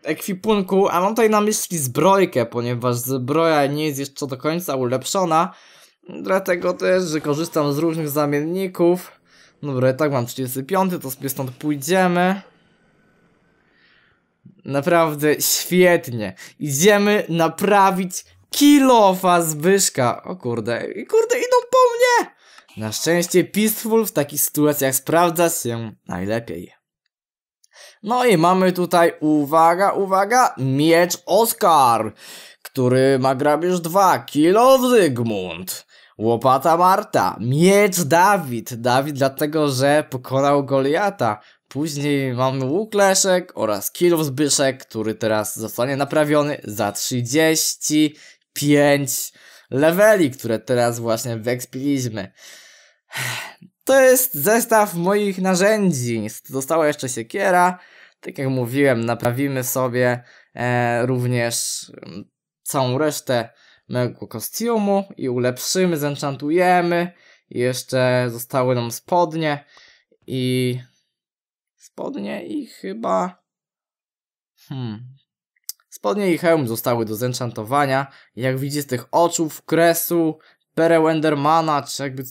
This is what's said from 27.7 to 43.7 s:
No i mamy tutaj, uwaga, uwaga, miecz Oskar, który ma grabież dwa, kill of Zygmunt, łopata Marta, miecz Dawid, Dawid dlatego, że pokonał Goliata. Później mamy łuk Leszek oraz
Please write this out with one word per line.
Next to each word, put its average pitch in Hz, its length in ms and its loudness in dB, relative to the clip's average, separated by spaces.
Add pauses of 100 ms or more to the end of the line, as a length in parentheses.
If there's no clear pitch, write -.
No 247 200 0
i 208 120 6
mamy 185 340 4
tutaj, 175 480 2
uwaga, 165 720 2
uwaga, 196 680 0
miecz 160 680 2
Oskar, 160 880 2 (480)
który 131 580 2
ma 131 160 0
grabież 151 440 0
dwa, 170 400 2
kill 160 380 2
of 254 240 6
Zygmunt, 113 1040 -2 (320)
łopata 131 600 2
Marta, 185 600 0
miecz 180 640 2
Dawid, 151 720 0
Dawid 127 420 -2
dlatego, 147 540 -2
że 139 400 2
pokonał 139 540 0
Goliata. 139 760 0 (280)
Później 143 680 -2
mamy 131 320 -2
łuk 202 280 -4
Leszek 190 640 2
oraz 104 360 -4